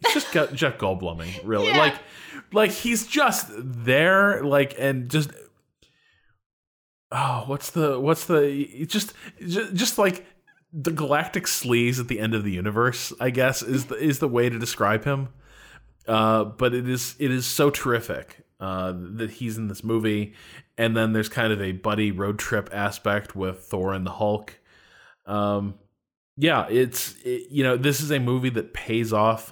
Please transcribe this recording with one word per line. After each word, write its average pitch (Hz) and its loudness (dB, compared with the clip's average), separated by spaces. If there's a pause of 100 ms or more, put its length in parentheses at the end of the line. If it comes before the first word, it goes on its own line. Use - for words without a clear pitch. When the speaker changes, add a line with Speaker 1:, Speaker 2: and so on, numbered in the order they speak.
Speaker 1:
it's - 4
just - -2
got 147 2
Speaker 2:
<laughs> - -
Speaker 1:
Jeff 135 -2
Goldbluming, 90 -4
really. 104 0
Speaker 2:
Yeah. - 4
Speaker 1:
Like, 151 4 (580)
like, 208 4
he's - -2
just 269 2 (100)
there, 135 4
like, 139 4
and 131 0
just, 151 0 (1800)
oh, 127 -2
what's 143 -6
the, 143 0
what's 160 0
the, 156 4
it 143 -2
just, 208 -2 (320)
ju-, 190 -4
just, 196 0
like, 190 2 (480)
the 165 -2
galactic 156 0
sleaze 120 2
at 117 -4
the 117 -4
end 110 -2
of 107 0
the 101 -2
universe, 107 0
I 127 0
guess, 127 2
is 127 -2
the, 123 -8
is 139 0
the 160 0
way 120 4
to 117 -4
describe 110 0
him. 135 -2 (800)
Uh, 110 4
but 120 0
it 123 -2
is, 123 -4
it 139 0
is 127 0
so 147 4
terrific, - -4 (140)
uh, 92 -4
that 101 -8
he's 113 -6
in 110 -4
this 98 -10
movie. 107 0 (440)
And 113 2
then 113 2
there's 110 0
kind 113 0
of 101 -2
a 95 -2
buddy 104 0
road 101 -2
trip 104 -2
aspect 101 -4
with 92 -4
Thor 95 -4
and 95 -4
the 90 -6
Hulk. 104 -4 (680)
Um, 101 -2 (600)
yeah, 139 2
it's, 123 0
it, 123 -6
you 139 0
know, 127 4
this 135 0
is 151 -4
a 143 2
movie 127 0
that - -4
pays 113 -2
off 110 2